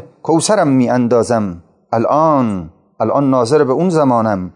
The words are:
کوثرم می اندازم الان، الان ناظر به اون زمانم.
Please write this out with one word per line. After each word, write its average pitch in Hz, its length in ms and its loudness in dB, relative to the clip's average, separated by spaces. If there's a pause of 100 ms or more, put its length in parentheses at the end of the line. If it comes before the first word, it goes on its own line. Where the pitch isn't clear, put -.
(220)
کوثرم 165 460 0
می 127 220 2
اندازم 113 720 0 (300)
الان، 113 800 0 (300)
الان 131 300 0
ناظر 131 340 2
به 127 80 0
اون 170 180 0
زمانم. 113 640 0